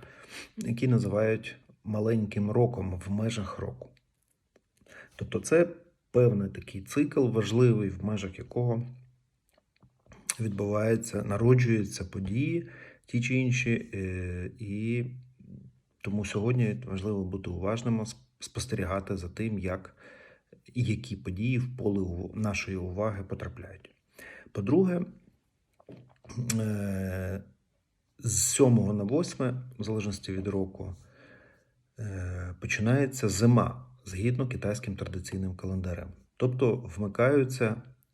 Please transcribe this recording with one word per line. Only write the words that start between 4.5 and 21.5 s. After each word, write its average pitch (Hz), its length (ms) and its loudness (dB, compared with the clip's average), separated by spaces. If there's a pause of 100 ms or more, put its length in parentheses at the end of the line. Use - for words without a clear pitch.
Тобто - 240 -4
це 170 280 6 (440)
певний 104 380 6
такий - 320 -10
цикл, 143 460 0
важливий, 107 640 4
в 90 160 -6
межах 98 340 -4
якого 120 480 -2 (1500)
відбуваються, 104 840 0
народжуються 113 840 4
події, 131 640 -2 (380)
ті 120 160 -2
чи 127 140 0
інші, 123 580 0
е, 92 640 -6
і 110 460 -4 (960)
тому 101 240 -2
сьогодні 110 600 0
важливо 98 380 -4
бути 92 260 -6
уважним, 110 520 -2
сп-, 107 160 -8 (220)
спостерігати 98 800 -4
за 87 120 -8
тим, 107 300 -4
як 92 360 -6 (800)
і 123 100 0
які 104 320 -2
події 104 420 -2